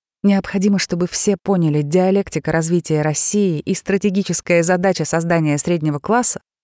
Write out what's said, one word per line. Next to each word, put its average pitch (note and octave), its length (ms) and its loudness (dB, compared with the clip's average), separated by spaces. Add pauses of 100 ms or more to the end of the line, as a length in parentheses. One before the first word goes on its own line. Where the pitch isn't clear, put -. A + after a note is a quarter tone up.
(220)
Необходимо, G3 560 2
чтобы F3 300 -2
все - 340 -2
поняли, D#3+ 400 0
диалектика F#3 680 0
развития D#3+ 500 0
России D#3 580 0
и G3 140 -4
стратегическая F#3 880 0
задача F3+ 440 0
создания E3 520 0
среднего D#3 400 -2
класса - 440 0 (220)